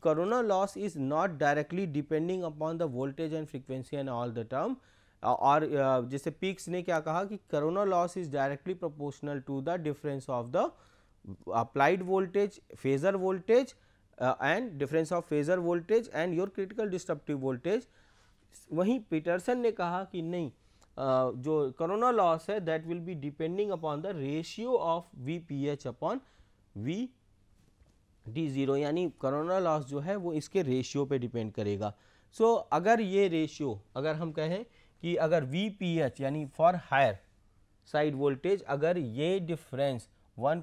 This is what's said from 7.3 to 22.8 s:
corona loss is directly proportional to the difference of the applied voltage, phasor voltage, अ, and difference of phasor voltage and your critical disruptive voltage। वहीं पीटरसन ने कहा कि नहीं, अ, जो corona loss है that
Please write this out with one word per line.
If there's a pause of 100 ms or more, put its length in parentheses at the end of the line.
corona
loss
is
directly
proportional
to
the
difference
of
the (920)
applied
voltage, (240)
phasor (120)
voltage, (460)
अ, (160)
and
difference
of
phasor (100)
voltage
and
your
critical
disruptive
voltage। (840)
वहीं (100)
पीटरसन
ने
कहा
कि
नहीं,
अ, (140)
जो
corona
loss
है
that